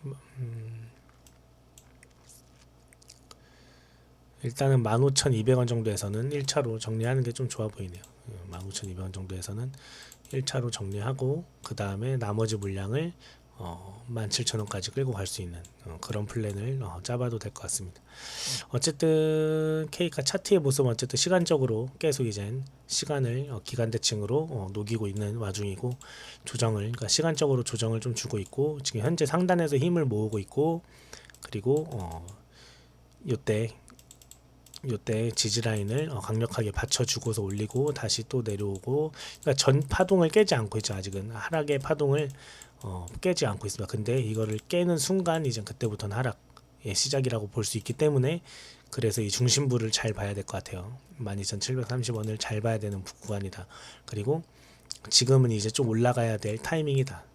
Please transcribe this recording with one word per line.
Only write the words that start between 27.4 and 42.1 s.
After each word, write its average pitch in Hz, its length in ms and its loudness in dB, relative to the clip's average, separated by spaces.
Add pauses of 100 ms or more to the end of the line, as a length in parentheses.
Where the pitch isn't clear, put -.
조정을 113 380 -2
좀 120 160 -2
주고 - 240 -4
있고, 143 400 -2
지금 113 220 -2
현재 160 220 4
상단에서 170 520 4
힘을 165 280 4
모으고 107 360 2
있고, 165 420 2 (580)
그리고, 135 520 0
어, 85 340 -8 (1000)
요때, 110 500 0 (1120)
요때 113 400 0
지지 110 300 0
라인을, 110 500 0
어, 123 80 -6
강력하게 110 540 -2
받쳐주고서 113 680 0
올리고 107 540 -2
다시 113 340 -2
또 127 140 -2
내려오고, 110 720 -2 (300)
그러니까 139 120 4
전 143 260 6
파동을 180 500 4
깨지 202 260 6
않고 110 220 0
있죠. 107 160 -2
아직은 95 360 -6
하락의 147 480 0
파동을, 143 520 2 (560)